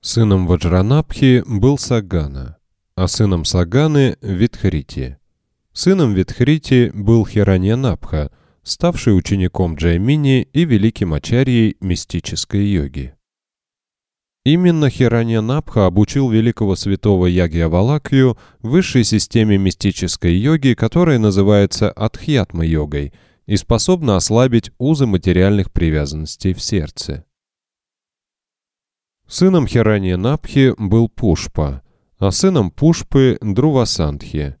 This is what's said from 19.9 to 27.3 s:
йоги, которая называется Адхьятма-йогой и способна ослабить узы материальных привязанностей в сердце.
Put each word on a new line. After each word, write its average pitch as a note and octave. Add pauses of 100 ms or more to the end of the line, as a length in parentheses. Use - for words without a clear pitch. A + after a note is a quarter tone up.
йоги, C3+
которая C#3+
называется G2+
Адхьятма-йогой D#2+ (320)
и G#2
способна B2+
ослабить A#2
узы C#3
материальных F#2
привязанностей D#2
в -
сердце. D#2+ (2000)